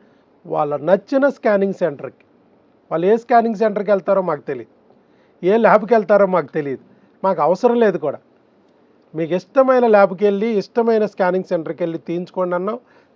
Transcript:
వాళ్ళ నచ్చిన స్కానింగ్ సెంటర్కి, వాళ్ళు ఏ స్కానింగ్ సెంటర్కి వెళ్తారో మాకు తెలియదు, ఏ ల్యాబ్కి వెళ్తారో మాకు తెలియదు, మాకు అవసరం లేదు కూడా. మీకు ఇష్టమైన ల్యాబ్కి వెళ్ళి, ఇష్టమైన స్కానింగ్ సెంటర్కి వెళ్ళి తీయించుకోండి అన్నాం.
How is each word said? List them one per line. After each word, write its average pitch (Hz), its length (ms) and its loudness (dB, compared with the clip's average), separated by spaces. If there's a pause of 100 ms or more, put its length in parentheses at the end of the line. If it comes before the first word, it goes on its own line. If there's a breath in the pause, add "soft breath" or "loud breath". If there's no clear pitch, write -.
(460 soft breath)
వాళ్ళ 151 300 -4
నచ్చిన 196 520 0
స్కానింగ్ 196 540 -2
సెంటర్కి, 135 400 -6 (680)
వాళ్ళు 165 160 -2
ఏ 214 100 4
స్కానింగ్ 233 460 0
సెంటర్కి 202 280 -2
వెళ్తారో 196 400 0
మాకు 147 100 -4
తెలియదు, 123 320 -10 (760 soft breath)
ఏ 202 100 4
ల్యాబ్కి 214 380 2
వెళ్తారో 202 320 4 (100)
మాకు 147 220 -2
తెలియదు, 139 260 -8 (400 soft breath)
మాకు 180 240 -2
అవసరం 233 360 0
లేదు 185 220 0
కూడా. 127 120 -6 (960)
మీకు 160 260 -4
ఇష్టమైన 254 460 2
ల్యాబ్కి 202 380 4
వెళ్ళి, 202 240 0 (140)
ఇష్టమైన 226 440 0
స్కానింగ్ 185 460 -2
సెంటర్కి 165 300 -6
వెళ్ళి 165 160 -4
తీయించుకోండి 180 560 -6
అన్నాం. 196 240 -6 (380 soft breath)